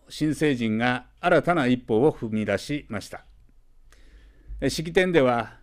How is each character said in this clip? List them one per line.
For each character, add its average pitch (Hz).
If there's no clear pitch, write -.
新 151
成 147
人 113
が 123
新 170
た 170
な 139
一 127
歩 113
を 151
踏 123
み 107
出 101
し -
ま 107
し -
た。 -
え、 139
式 165
典 185
で 165
は、 120